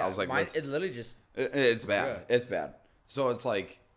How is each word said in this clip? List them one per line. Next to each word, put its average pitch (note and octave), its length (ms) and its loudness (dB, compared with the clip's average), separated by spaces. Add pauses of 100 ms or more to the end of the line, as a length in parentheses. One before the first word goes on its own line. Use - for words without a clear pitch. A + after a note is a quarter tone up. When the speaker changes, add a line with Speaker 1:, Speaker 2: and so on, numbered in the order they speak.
Speaker 1:
yeah, E2 80 2
Speaker 2:
was F#2+ 100 -2
like, F#2+ 100 0
Speaker 1:
mine, C3+ 120 2
Speaker 2:
"Listen," D#3+ 240 -2
Speaker 1:
it - 20 -8
literally D#3 260 -2
just A#2+ 240 -10 (200)
Speaker 2:
It, C3 180 0
it's A#2 300 4
bad. G2+ 440 0
Speaker 1:
Yeah. A#2 80 6
Speaker 2:
It's A#2+ 80 2
bad. D#2 300 -4 (340)
So C3+ 220 0
it's A#2+ 140 -4
like, G2+ 340 -2 (180)